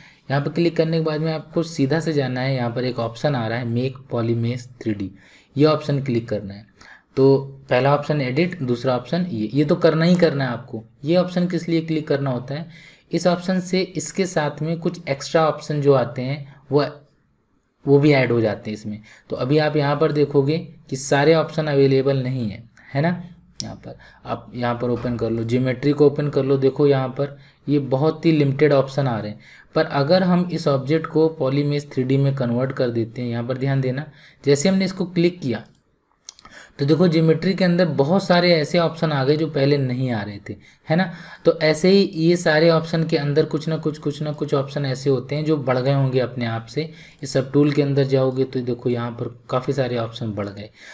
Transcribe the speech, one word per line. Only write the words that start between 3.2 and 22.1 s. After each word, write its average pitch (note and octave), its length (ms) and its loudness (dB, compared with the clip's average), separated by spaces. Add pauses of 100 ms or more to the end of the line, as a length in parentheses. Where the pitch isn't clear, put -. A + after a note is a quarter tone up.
आ A#2 140 -2
रहा A2+ 100 -2
है B2+ 100 -6
मेक B2 300 -2 (120)
पॉलीमेश A#2 580 -2 (120)
थ्री A2 140 -4
डी, G2 160 -6 (460)
ये C#3 100 4
ऑप्शन C#3+ 360 0
क्लिक A#2 260 -4
करना G2 260 -8
है। G#2 120 -20 (500)
तो C3+ 220 6 (320)
पहला C3+ 240 4
ऑप्शन D3 260 -2
एडिट, C#3 420 -2
दूसरा B2 340 0
ऑप्शन F3 300 -4
ये, A2 220 -4
ये C#3+ 160 0
तो E3 120 2
करना D#3+ 280 4
ही F3+ 120 6
करना D3 280 2
है B2+ 60 -4
आपको। A#2 320 -10 (220)
ये D#3+ 120 2
ऑप्शन F3+ 300 0
किस F3 220 -4
लिए E3 140 0
क्लिक D#3 260 -4
करना C#3 220 0
होता B2 240 -6
है, D#3+ 140 -10 (440)
इस E3+ 140 0
ऑप्शन F3+ 360 0
से F3+ 200 -2
इसके F3+ 440 -4
साथ D3+ 360 -4
में E3 160 -4
कुछ F3 300 -6
एक्स्ट्रा D#3 400 0
ऑप्शन D3+ 340 -4
जो C#3 120 4
आते B2 280 0
हैं C#3 320 -8 (160)
वो, C#3 140 2 (1000)
वो C#3 140 6
भी D3 140 6
ऐड C3 200 2
हो A#2 80 2
जाते G#2+ 300 -2
हैं G#2+ 60 -6
इसमें। G#2 240 -10 (300)
तो A#2+ 60 -6
अभी B2+ 220 0
आप D3+ 180 0
यहाँ C#3+ 200 2
पर D3 160 2
देखोगे C#3+ 460 2 (320)
कि C3+ 60 -4
सारे D3 380 4
ऑप्शन D#3 320 0
अवेलेबल C#3 560 2